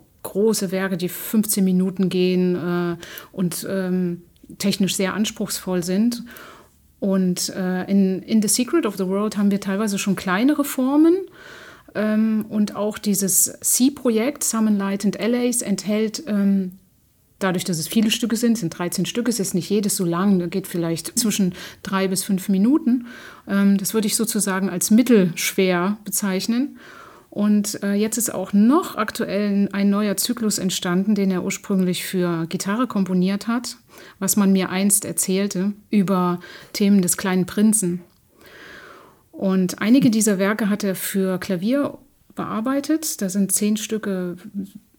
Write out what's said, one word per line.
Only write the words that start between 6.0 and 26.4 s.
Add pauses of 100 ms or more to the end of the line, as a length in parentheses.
Und,
äh,
in,
in
The
Secret
of
the
World
haben
wir
teilweise
schon
kleinere
Formen, (800)
ähm,
und
auch
dieses
C-Projekt,
Summon
Light
and
Allies,
enthält,
ähm, (640)
dadurch,
dass
es
viele
Stücke
sind,
sind
dreizehn
Stücke,
es
ist
nicht
jedes
so
lang,
da
geht
vielleicht
zwischen (300)
drei
bis
fünf
Minuten. (420)
Ähm,
das
würde
ich
sozusagen
als
mittelschwer
bezeichnen. (500)